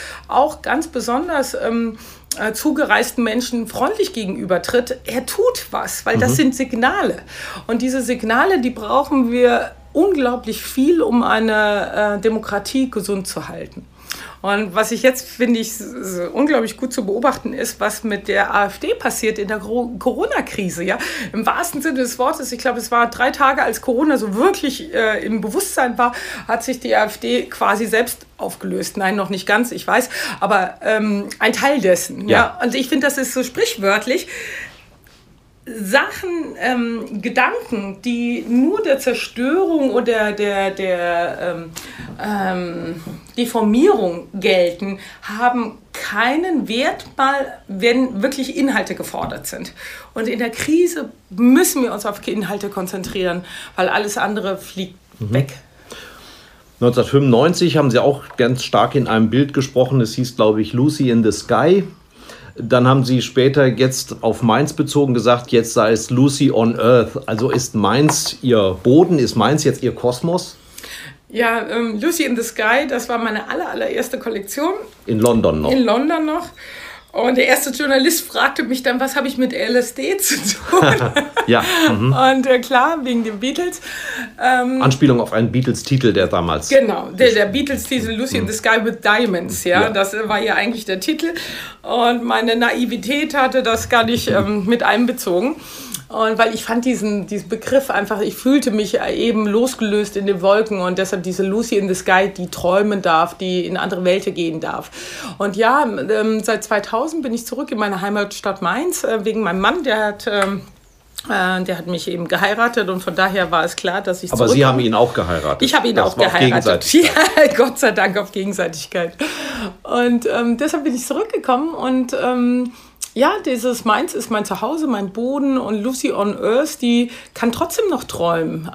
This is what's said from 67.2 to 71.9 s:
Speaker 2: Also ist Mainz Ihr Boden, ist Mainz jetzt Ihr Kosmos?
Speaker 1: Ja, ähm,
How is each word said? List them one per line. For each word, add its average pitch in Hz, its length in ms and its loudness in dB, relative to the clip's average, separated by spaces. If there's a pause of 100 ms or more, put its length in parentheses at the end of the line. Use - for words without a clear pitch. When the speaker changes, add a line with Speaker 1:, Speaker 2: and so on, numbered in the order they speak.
Speaker 2:
Also 110 240 0
ist - 240 -2
Mainz 113 640 2
Ihr 104 400 4
Boden, 165 380 6
ist 120 160 0
Mainz 123 260 4
jetzt 127 220 0
Ihr 117 100 -2
Kosmos? 165 640 -2 (720)
Speaker 1:
Ja, 226 400 0
ähm, 226 320 -2